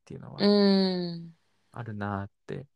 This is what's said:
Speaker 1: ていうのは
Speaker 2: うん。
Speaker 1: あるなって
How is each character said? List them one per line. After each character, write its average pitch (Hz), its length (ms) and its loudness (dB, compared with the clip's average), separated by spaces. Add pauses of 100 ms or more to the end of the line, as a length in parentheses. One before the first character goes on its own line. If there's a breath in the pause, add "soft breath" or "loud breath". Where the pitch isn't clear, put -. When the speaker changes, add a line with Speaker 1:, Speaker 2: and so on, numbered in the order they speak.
Speaker 1:
て - 80 -16
い - 40 -14
う - 40 -16
の 120 120 -16
は - 80 -6
Speaker 2:
う 190 760 4
ん。 165 180 -16 (380)
Speaker 1:
あ 120 100 -10
る 113 100 -10
な 101 300 -4
っ 101 60 -12 (180)
て 95 280 -10